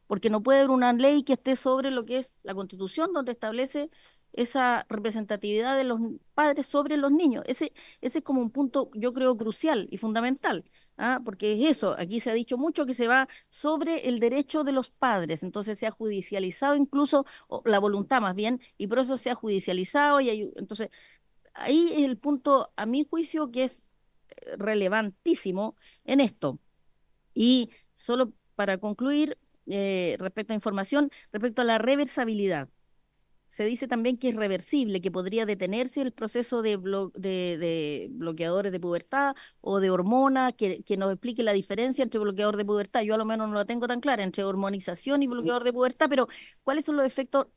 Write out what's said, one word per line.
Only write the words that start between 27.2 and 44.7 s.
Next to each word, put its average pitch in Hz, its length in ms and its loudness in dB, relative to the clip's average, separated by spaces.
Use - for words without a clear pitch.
Y 240 380 4
solo 240 360 -2
para 196 240 0
concluir, 277 640 -2
eh, 190 540 -2
respecto 202 340 -6
a - 20 0
información, 214 540 0
respecto 226 320 -2
a - 20 2
la 226 140 4
reversibilidad. 220 920 0
Se 214 140 -4
dice 247 220 -4
también 247 300 0
que 254 120 -2
es 220 60 -2
reversible, 202 680 0
que 185 80 -2
podría 190 340 -2
detenerse 214 600 -2
el 254 80 -2
proceso 233 500 -4
de 214 160 0
blo-, 196 380 -4
de, 185 420 -4
de 156 540 -2
bloqueadores 170 600 -2
de 180 80 -6
pubertad 220 560 -2
o 196 200 -2
de 190 100 4
hormona, 254 640 4
que, 196 320 -4
que 196 140 -2
nos 196 140 0
explique 226 300 -4
la 220 100 2
diferencia 226 520 0
entre 226 160 -2
bloqueador 208 380 0
de 208 80 -2
pubertad. 208 360 0
Yo 214 140 0
a - 20 2
lo 220 80 0
menos 220 240 -2
no 208 60 -4
la 202 100 0
tengo 240 220 -4
tan 247 140 -4
clara 247 220 0
entre 190 200 -4
hormonización 196 800 -2